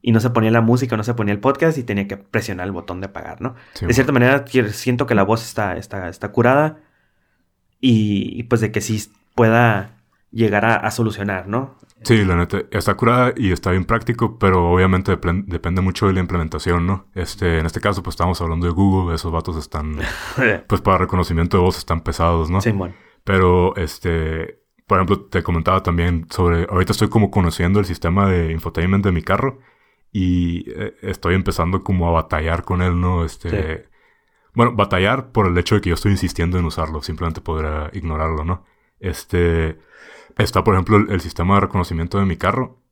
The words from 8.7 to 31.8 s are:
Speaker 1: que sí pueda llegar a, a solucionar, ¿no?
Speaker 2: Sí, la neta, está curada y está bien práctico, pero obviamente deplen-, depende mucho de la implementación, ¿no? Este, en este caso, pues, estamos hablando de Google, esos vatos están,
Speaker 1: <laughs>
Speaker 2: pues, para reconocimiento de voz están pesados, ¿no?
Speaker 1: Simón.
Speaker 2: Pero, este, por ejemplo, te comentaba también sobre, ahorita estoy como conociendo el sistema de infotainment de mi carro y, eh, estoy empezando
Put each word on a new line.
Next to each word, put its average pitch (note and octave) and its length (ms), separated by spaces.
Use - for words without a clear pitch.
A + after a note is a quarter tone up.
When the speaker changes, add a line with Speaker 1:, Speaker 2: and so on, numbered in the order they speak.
Speaker 1:
que G#2 100
sí G#2+ 220
pueda A2+ 600
llegar G#2 340
a, A2+ 100
a G#2 160
solucionar, G2+ 560
¿no? B2+ 280
Speaker 2:
Sí, A2 200
la F#2 120
neta, F2 260
está G2 240
curada B2 400
y G2 160
está F2+ 200
bien F#2 140
práctico, A2+ 520
pero F#2 320
obviamente F#2 420
deplen-, F2+ 360
depende F2 340
mucho F#2 260
de F#2+ 60
la F#2 60
implementación, E2+ 680
¿no? F#2 300
Este, E2+ 420
en D#2+ 80
este E2 140
caso, G2+ 240
pues, E2 100
estamos F2 280
hablando E2+ 260
de E2+ 60
Google, F#2 420
esos E2 160
vatos D#2+ 260
están, D#2 400
Speaker 1:
<laughs> - 680
Speaker 2:
pues, G2 140
para F#2 180
reconocimiento F2 580
de F2+ 60
voz F2+ 140
están E2 240
pesados, E2 480
¿no? F#2 120
Speaker 1:
Simón. G2 320
Speaker 2:
Pero, F#2 540
este, D#2+ 840
por F#2+ 140
ejemplo, F#2+ 220
te - 200
comentaba F2+ 400
también F2 480
sobre, F2 400
ahorita F#2 220
estoy G#2 180
como G#2 220
conociendo F2+ 480
el G2 60
sistema F2+ 440
de F2 220
infotainment E2+ 520
de G2+ 80
mi E2 120
carro B2+ 360
y, F2+ 580
eh, - 320
estoy F2+ 320
empezando F2+ 500